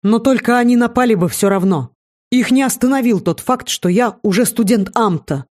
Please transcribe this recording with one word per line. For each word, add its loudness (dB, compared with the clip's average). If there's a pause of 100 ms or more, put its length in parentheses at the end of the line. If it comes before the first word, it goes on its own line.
Но 2
только 0
они 2
напали 2
бы 0
все -2
равно. 0 (360)
Их 0
не 4
остановил 0
тот -4
факт, -4
что -6
я 0
уже 0
студент 0
Амта. -2 (120)